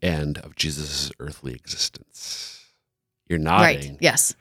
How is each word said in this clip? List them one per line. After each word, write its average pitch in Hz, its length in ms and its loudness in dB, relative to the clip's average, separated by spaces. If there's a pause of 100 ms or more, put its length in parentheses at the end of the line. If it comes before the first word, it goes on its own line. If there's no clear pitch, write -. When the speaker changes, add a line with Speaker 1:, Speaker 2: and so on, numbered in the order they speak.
Speaker 1:
end 76 360 -2
of 76 180 -16
Jesus' 71 640 -4
earthly 69 340 -10
existence. - 1080 -10 (640)
You're 85 120 0
Speaker 2:
Right. 101 400 6
Speaker 1:
nodding. 143 200 -12
Speaker 2:
Yes. - 420 2